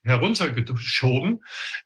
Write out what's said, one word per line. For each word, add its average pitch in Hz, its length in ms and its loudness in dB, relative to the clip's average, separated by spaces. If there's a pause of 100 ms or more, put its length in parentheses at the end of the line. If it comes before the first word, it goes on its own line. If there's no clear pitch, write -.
heruntergeschoben, 127 1400 0 (460)